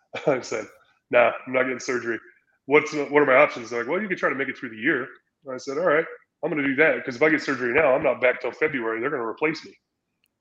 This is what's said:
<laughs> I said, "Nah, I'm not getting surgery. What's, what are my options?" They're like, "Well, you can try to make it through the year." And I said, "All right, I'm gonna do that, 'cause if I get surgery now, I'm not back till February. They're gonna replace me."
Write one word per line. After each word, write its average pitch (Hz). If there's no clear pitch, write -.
<laughs> -
I 131
said, 107
"Nah, 117
I'm 131
not 131
getting 127
surgery. 117
What's, 151
what 147
are 143
my 131
options?" 131
They're 120
like, 117
"Well, 185
you 208
can 180
try 180
to 143
make 131
it 127
through 120
the 110
year." 131
And 131
I -
said, 135
"All 180
right, 156
I'm 165
gonna 151
do 135
that, 139
'cause 127
if 127
I 156
get 151
surgery 123
now, 139
I'm 151
not 120
back 123
till 120
February. 117
They're 131
gonna 131
replace 151
me." 95